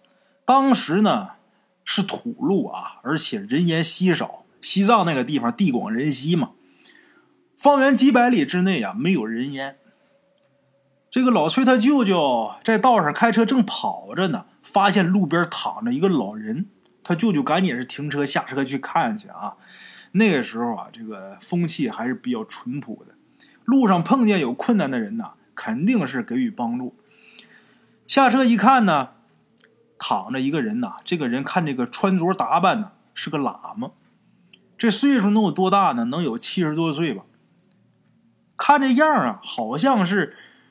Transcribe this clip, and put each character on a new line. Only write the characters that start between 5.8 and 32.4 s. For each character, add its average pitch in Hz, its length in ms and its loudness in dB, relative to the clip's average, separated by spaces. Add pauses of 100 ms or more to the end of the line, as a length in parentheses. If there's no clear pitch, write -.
人 139 180 -2
稀 143 240 0
嘛， 151 160 -2 (1040)
方 285 240 4
圆 269 160 4
几 262 160 4
百 240 180 4
里 202 160 2
之 180 180 -2
内 185 180 0
啊 95 120 -6
没 139 180 -2
有 135 140 0
人 120 280 -6
烟。 135 240 -10 (1300)
这 254 140 0
个 247 80 4
老 165 160 2
崔 254 160 0
他 254 140 6
舅 262 260 2
舅 143 480 0 (120)
在 226 140 2
道 233 240 4
上 147 120 0
开 233 180 0
车 220 140 2
正 247 200 2
跑 98 480 -8
着 180 140 -2
呢， 127 180 -6 (160)
发 202 300 2
现 185 160 2
路 185 180 2
边 160 240 0
躺 - 360 -8
着 120 80 -2
一 143 80 -2
个 190 80 2
老 110 240 -2
人， 110 340 -6 (340)
他 - 140 -2
舅 214 160 0
舅 151 100 0
赶 151 220 0
紧 156 120 -2
是 123 100 -8
停 147 240 -10
车 143 160 -2
下 139 180 -4
车 135 200 -4
去 135 140 -4
看 131 380 -2
去 104 140 -16
啊。 82 260 -14 (560)
那 208 220 4
个 131 100 0
时 110 160 -10
候 208 160 -4
啊， - 160 -14
这 117 120 -20
个 98 360 -16
风 175 260 -4
气 147 240 -4
还 113 160 -8
是 127 80 -2
比 120 160 -8
较 117 140 -4
淳 127 380 -10
朴 - 260 -16
的， - 80 -20 (480)
路 254 240 4
上 180 160 4
碰 240 240 4
见 196 140 2
有 123 120 -2
困 240 220 0
难 147 160 0
的 127 80 -2
人 107 160 -6
呐， 113 160 -10 (240)
肯 117 300 -4
定 220 200 2
是 127 160 -6
给 117 140 -8
予 123 160 0
帮 117 260 -6
助。 127 160 -10 (1120)
下 269 240 4
车 262 140 2
一 233 140 4
看 240 280 4
呢， 147 260 0 (840)
躺 104 340 -6
着 131 100 -4
一 139 100 -2
个 156 100 -2
人 113 200 -4
呐， 104 240 -8
这 180 120 -4
个 143 120 -4
人 123 140 -2
看 170 220 -2
这 143 80 -4
个 123 140 -4
穿 190 300 0
着 175 160 0
打 135 260 4